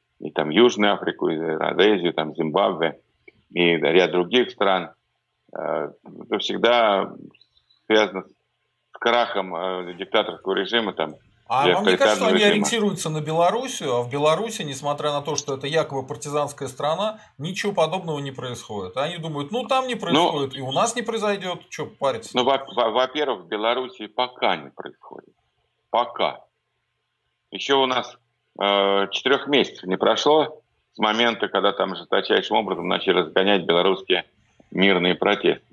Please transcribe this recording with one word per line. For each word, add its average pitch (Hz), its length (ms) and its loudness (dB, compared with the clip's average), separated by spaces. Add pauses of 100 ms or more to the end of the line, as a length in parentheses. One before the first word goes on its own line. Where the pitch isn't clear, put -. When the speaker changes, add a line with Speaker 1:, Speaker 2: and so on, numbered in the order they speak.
(200)
Speaker 1:
и - 100 -8
там 76 200 -2
Южную 104 440 4
Африку, 85 340 -4
и 82 80 -2
Родезию, 82 760 2
там, 78 200 -4
Зимбабве, 82 640 0 (520)
и 87 260 2
ряд 82 340 4
других 95 400 0
стран, 95 400 0 (640)
э, 78 360 -4 (320)
это 80 160 -4
всегда 101 760 2 (760)
связано 101 380 2
с - 760 -20
крахом, 101 560 0
э, 90 400 -6
диктаторского 95 600 -2
режима, 98 380 -2
там, 78 220 -4 (340)
Speaker 2:
А 131 180 2
Speaker 1:
или - 60 6
Speaker 2:
вам - 140 2
не 92 100 4
кажется, 214 200 4
что - 100 0
Speaker 1:
авторитарного - 20 4
Speaker 2:
они 202 100 4
Speaker 1:
режима. 208 120 4
Speaker 2:
ориентируются 208 600 0
на 156 120 -4
Белоруссию, 170 720 0
а 120 80 0
в 120 80 -8
Беларуси, 156 520 0
несмотря 147 500 -4
на 143 100 -2
то, 147 140 -6
что 139 180 -4
это 135 120 -8
якобы 143 400 -2
партизанская 147 640 -6
страна, 180 520 -4 (180)
ничего 190 340 -4
подобного 165 460 -2
не 139 140 -8
происходит? 117 680 -10
Они 156 180 -4
думают, 151 340 -8
ну, 233 160 -4
там 262 200 0
не 247 80 -4
Speaker 1:
Ну, 208 60 -8
Speaker 2:
происходит, 147 560 0
и 143 40 -10
у 131 120 -6
нас 208 220 0
не 247 60 -6
произойдёт, 196 680 -4
чё - 160 -8
париться? 131 500 -6
Speaker 1:
Ну, 123 80 4
во-, 135 220 2 (100)
во-, 117 140 2
во-первых, 127 540 0
в 82 40 -20
Белоруссии 113 600 -2
пока 123 480 -2
не 71 120 -10
происходит. - 640 -18 (560)
Пока. 110 520 -2 (1080)
Ещё 139 300 0
у 131 60 2
нас, 127 320 -4 (420)
э, 98 500 2
четырёх 131 360 0
месяцев 135 380 0
не 92 120 -2
прошло 147 640 2 (320)
с - 60 -20
момента, 107 500 0
когда 98 240 2
там 92 220 -2
жесточайшим 98 600 0
образом 92 320 -2
начали 92 320 2
разгонять 95 420 2
белорусские 90 600 0 (480)
мирные 90 420 4
протесты. 85 580 0